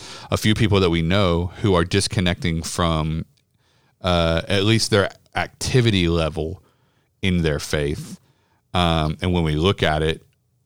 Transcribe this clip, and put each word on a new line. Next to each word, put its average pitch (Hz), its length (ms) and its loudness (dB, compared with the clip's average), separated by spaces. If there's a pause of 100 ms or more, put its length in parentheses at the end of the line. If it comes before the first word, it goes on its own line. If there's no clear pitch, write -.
(300)
a 101 80 -2
few 110 160 0
people 104 280 2
that 90 100 4
we 85 100 0
know 87 460 0 (140)
who 104 120 2
are 87 100 4
disconnecting 90 760 0
from, 80 640 -2 (760)
uh, 85 460 0
at 98 180 0
least 110 260 2
their 101 180 2 (260)
activity 95 720 0
level 82 540 -2 (640)
in 90 180 2
their 78 180 0
faith. 76 600 -4 (560)
Um, 82 460 0
and 90 120 0
when 85 100 2
we 78 120 0
look 90 260 2
at 78 220 2
it, 80 180 -2 (440)